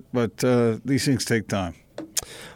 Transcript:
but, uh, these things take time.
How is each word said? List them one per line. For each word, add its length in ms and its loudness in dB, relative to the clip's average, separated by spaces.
but, 300 0
uh, 420 4
these 200 2
things 200 2
take 240 0
time. 260 -4